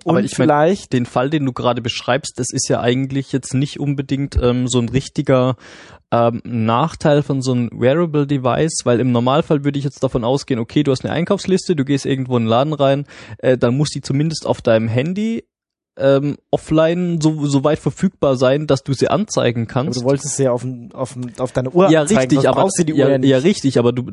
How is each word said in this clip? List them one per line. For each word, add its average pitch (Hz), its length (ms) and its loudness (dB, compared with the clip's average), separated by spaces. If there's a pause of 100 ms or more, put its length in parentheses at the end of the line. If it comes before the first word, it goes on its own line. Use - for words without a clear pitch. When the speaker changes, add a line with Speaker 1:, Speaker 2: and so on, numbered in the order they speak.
Speaker 1:
Aber 170 120 2
Speaker 2:
und 202 80 0
Speaker 1:
ich - 120 -8
mein, 127 100 2
Speaker 2:
vielleicht 156 440 2
Speaker 1:
den 123 140 0
Fall, 131 240 -2
den 151 160 -2
du 127 80 -2
gerade 120 300 -2
beschreibst, - 560 -4
das 131 120 -4
ist - 160 -4
ja 127 140 0
eigentlich 131 500 -2
jetzt - 220 -4
nicht 135 260 -2
unbedingt, 139 640 -4
ähm, 123 260 2
so 123 120 0
ein 117 100 0
richtiger, 131 680 0 (560)
ähm, 117 320 2
Nachteil 123 760 0
von 139 220 -4
so 131 80 -2
einem 120 200 0
Wearable 147 540 0
Device, 139 600 -2
weil 120 140 2
im 127 120 0
Normalfall 139 520 0
würde 143 140 -2
ich 143 80 -4
jetzt - 180 -8
davon 127 200 -2
ausgehen, 127 360 -2
okay, 113 220 0
du 143 100 0
hast - 140 -2
eine 107 80 -6
Einkaufsliste, 185 640 -2
du 139 100 -2
gehst 139 220 -2
irgendwo 131 300 -2
in 113 80 0
den 110 40 0
Laden 135 240 2
rein, 139 320 0 (320)
äh, 131 180 2
dann 123 220 0
muss 147 120 0
die 135 120 -8
zumindest 151 460 -2
auf - 160 -2
deinem 113 240 4
Handy, 185 560 -2 (580)
ähm, 139 360 2 (120)
offline 170 720 0
so, 156 260 0
so 139 200 2
weit 151 120 2
verfügbar 143 600 0
sein, 135 300 2
dass 143 180 0
du 139 80 -2
sie - 160 0
anzeigen 123 580 0
kannst. 123 300 -4
Speaker 2:
Aber 120 80 -6
du 131 60 2
wolltest 139 260 -4
sie 139 60 0
ja 123 100 2
auf 120 80 -4
dem, 120 320 -12
auf 131 180 -8
dem, 123 180 -10 (100)
auf 127 120 -4
deine 131 200 -2
Uhr 180 180 4
Speaker 1:
Ja, 156 120 4
Speaker 2:
anzeigen, 160 180 2
Speaker 1:
richtig, 131 180 2
Speaker 2:
sonst 131 100 2
Speaker 1:
aber 139 140 2
Speaker 2:
brauchst 190 180 0
du 170 60 0
die 156 80 -2
Speaker 1:
ja, 143 120 4
Speaker 2:
Uhr 135 60 4
ja 135 60 4
nicht. 131 120 2
Speaker 1:
ja, 131 100 6
richtig, 139 400 2
aber 120 120 4
du, 123 220 -4